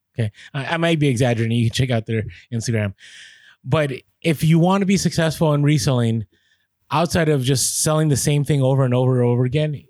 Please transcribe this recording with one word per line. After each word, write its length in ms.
Okay. 180
I, 220
I 20
might 220
be 80
exaggerating. 500
You 140
can 20
check 160
out 160
their 200
Instagram. 400
But 280
if 220
you 160
wanna 260
be 120
successful 580
in 80
reselling, 600
outside 360
of 140
just 400
selling 280
the 80
same 260
thing 180
over 220
and 100
over 260
and 80
over 180
again, 440